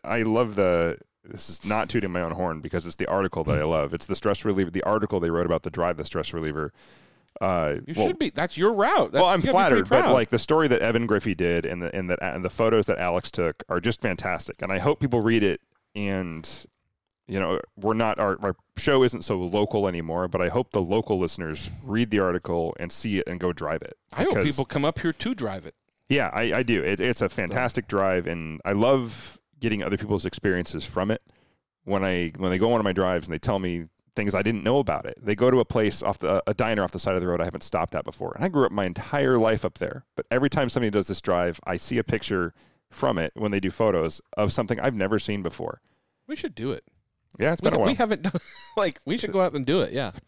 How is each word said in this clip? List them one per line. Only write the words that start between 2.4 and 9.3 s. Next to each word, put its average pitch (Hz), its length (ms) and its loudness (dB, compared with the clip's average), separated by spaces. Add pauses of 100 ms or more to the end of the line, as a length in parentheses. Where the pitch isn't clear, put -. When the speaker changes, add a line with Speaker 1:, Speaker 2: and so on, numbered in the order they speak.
Speaker 1:
because 85 240 -4
it's 85 120 -8
the - 100 -2
article 92 380 0
that 76 140 2
I 76 40 0
love. 78 320 0
It's 82 100 -8
the 98 100 -2
stress 101 300 -2
reliever, 95 240 2
the 90 140 -4
article 104 360 0
they 85 120 0
wrote 85 160 0
about 82 160 0
the 87 80 -6
drive, 85 260 0
the 73 80 -8
stress - 280 -6
reliever. 78 380 -4 (680)
Uh, 85 360 0 (100)
Speaker 2:
You - 100 -10
Speaker 1:
well, 107 100 2
Speaker 2:
should 320 120 -2
be. 311 100 -2
That's 165 280 -4
your 196 160 2
route. 214 380 2
That's, 143 120 4
Speaker 1:
well, - 20 8
I'm 180 140 4